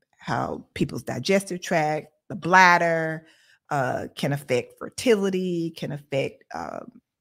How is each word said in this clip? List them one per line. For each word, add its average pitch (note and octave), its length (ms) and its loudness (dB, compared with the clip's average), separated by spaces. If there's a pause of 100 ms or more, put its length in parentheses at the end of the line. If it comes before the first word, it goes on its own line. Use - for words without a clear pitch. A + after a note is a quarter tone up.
(180)
how A#2+ 460 -4 (100)
people's - 280 -2
digestive F#3+ 580 -2
tract, D#3 520 -2 (160)
the - 80 -8
bladder, E3 880 4 (440)
uh, B2+ 360 -2 (100)
can C#3+ 160 -2
affect C3 460 -4
fertility, F#3 920 0
can D#3 220 -10
affect, C#3 520 -6 (100)
um, D#2+ 460 -12 (200)